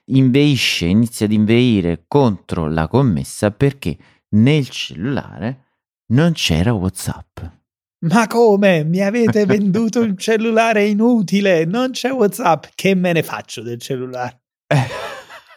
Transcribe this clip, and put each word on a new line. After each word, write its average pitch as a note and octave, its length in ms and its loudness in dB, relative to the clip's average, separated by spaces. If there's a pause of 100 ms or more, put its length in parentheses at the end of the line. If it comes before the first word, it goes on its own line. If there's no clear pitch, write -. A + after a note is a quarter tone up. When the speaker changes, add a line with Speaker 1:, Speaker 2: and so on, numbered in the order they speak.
Speaker 1:
inveisce, C3+ 760 2
inizia A2 400 0
ad G#2+ 80 0
inveire G#2+ 760 2
contro F#2+ 600 0
la D#2+ 200 0
commessa G#2+ 600 0
perché C3 460 -2 (380)
nel C3 340 4
cellulare G2 960 -8 (460)
non D#3+ 240 2
c'era F#2 420 0
WhatsApp. - 640 -6 (600)
Speaker 2:
Ma G3 260 2
come? G3+ 580 2
Mi E3+ 160 -2
avete G#3 460 0
Speaker 1:
<laughs> - 0 -
Speaker 2:
venduto G#3 560 0
un G3+ 160 -4
cellulare A3 680 0
inutile, G3+ 760 2
non B3 280 -2
c'è B3 200 -4
WhatsApp, G3 520 0 (100)
che F#3+ 200 0
me F3+ 180 0
ne D#3+ 100 2
faccio A2 400 -12
del A#2+ 180 -10
cellulare? B2+ 640 -10 (240)
Speaker 1:
Eh. C3 360 -2 (540)